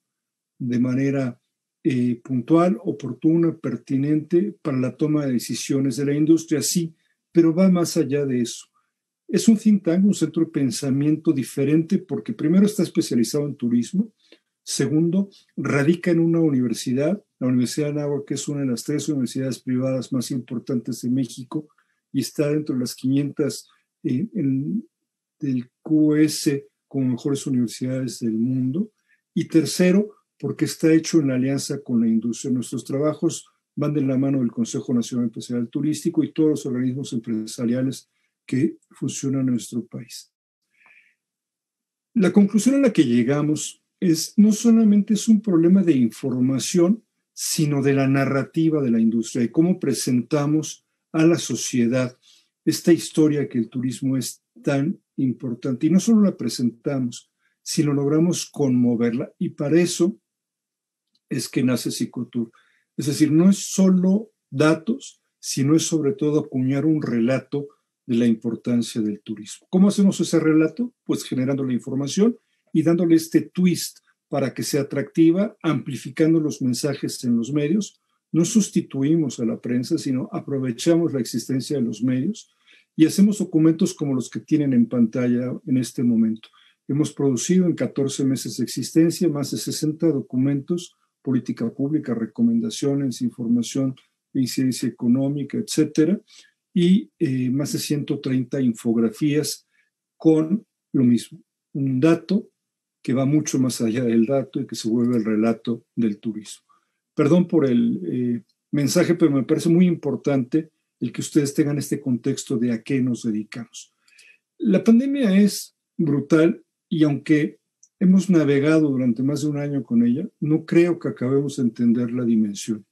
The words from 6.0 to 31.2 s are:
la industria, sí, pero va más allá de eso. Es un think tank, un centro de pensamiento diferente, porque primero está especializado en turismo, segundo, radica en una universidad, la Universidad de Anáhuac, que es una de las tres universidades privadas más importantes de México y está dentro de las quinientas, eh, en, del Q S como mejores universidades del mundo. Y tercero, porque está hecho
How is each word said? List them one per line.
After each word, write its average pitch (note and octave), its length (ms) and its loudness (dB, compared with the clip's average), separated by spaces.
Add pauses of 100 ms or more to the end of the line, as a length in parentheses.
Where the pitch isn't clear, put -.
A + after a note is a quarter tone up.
la C#3+ 80 0
industria, D#3 480 2
sí, E3 320 -2 (380)
pero E3 220 4
va F#3+ 160 4
más F3 280 2
allá C#3+ 280 0
de B2+ 140 -2
eso. - 280 -6 (600)
Es F#3 200 2
un A3 100 6
think G#3 260 2
tank, F3+ 220 2
un F#3+ 80 4
centro E3 300 -2
de D#3+ 80 -4
pensamiento C#3+ 800 -2
diferente, D3+ 680 -2
porque - 340 -8
primero F3+ 320 2
está G3 180 -2
especializado D3 640 -2
en C#3 80 -8
turismo, A#2+ 560 -2 (500)
segundo, E3+ 680 -2 (260)
radica C#3+ 560 0
en E3+ 80 2
una E3 220 2
universidad, C3+ 800 0 (160)
la B2+ 80 -2
Universidad B2+ 400 0
de D3 140 -4
Anáhuac, C#3+ 240 -4
que - 80 -6
es - 160 -6
una C#3+ 100 -4
de C3+ 80 -2
las A#2+ 160 -4
tres D3 240 -4
universidades C3 520 -4
privadas C3 520 -4
más B2 200 -4
importantes B2 720 -6
de A#2+ 80 -4
México C3 600 -6 (420)
y C#3 80 -2
está D3 300 -2
dentro D3+ 260 -2
de B2 60 -2
las A#2+ 120 -6
quinientas, C#3 760 -2 (340)
eh, C#3 300 -2
en, D3+ 520 -2 (540)
del B2+ 300 -4 (120)
Q D3+ 360 4
S D3 500 0 (200)
como C3 240 -2
mejores C#3 360 -4
universidades B2+ 720 -4
del A2+ 140 -2
mundo. C3 580 -2 (420)
Y D#3+ 120 -2
tercero, F3+ 720 2 (200)
porque - 280 -4
está D#3+ 260 2
hecho D#3+ 300 4